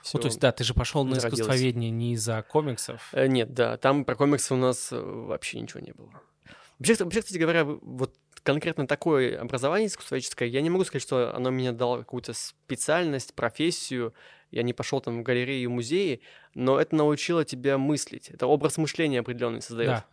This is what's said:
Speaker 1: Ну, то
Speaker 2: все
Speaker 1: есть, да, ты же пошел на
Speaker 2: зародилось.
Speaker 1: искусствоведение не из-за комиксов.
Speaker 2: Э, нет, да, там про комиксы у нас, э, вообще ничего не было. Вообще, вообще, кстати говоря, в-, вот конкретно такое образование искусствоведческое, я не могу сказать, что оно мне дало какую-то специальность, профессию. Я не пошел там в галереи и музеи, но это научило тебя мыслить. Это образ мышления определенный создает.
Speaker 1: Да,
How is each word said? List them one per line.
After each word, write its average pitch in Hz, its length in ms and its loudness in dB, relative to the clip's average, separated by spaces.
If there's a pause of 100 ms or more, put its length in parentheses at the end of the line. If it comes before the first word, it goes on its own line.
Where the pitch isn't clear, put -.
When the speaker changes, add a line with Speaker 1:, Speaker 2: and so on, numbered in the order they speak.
(120)
Speaker 1:
Ну, 143 80 0
то 123 80 0
Speaker 2:
все - 0 -
Speaker 1:
есть, - 120 -4
да, 127 120 6
ты - 120 -2
же 113 100 0
пошел 135 300 0
на 131 120 0
Speaker 2:
зародилось. 120 180 0
Speaker 1:
искусствоведение 120 560 0
не 117 240 -2
из-за 110 280 -2
комиксов. 131 720 -2
Speaker 2:
Э, 135 140 4
нет, 127 260 4
да, 117 240 2
там 135 280 2
про 131 120 0
комиксы 143 380 2
у - 20 4
нас, 127 360 0
э, 123 80 -6
вообще 113 600 -8
ничего - 200 -12
не - 120 -14
было. - 180 -20 (680)
Вообще, 220 260 4
вообще, 180 180 -2
кстати 185 160 -6
говоря, 160 260 4
в-, 147 180 -4
вот 127 340 -6 (260)
конкретно 147 440 0
такое 139 540 2
образование 143 460 0
искусствоведческое, - 640 -4
я 131 140 0
не 165 80 2
могу 185 140 2
сказать, 143 180 -6
что 123 320 0
оно 127 160 0
мне 127 220 0
дало 120 260 0
какую-то 123 340 -8
специальность, 147 1000 -2
профессию. 123 800 -2 (380)
Я 117 120 -2
не 120 100 0
пошел 135 280 -2
там 117 200 -4
в - 20 -6
галереи 123 400 0
и 123 40 -2
музеи, 123 540 0 (340)
но 131 260 4
это 160 160 0
научило 151 480 2
тебя 135 340 0
мыслить. 139 520 -2
Это - 160 -2
образ 147 320 4
мышления 151 420 0
определенный 117 420 -4
создает. 117 340 -2
Speaker 1:
Да, 107 160 -6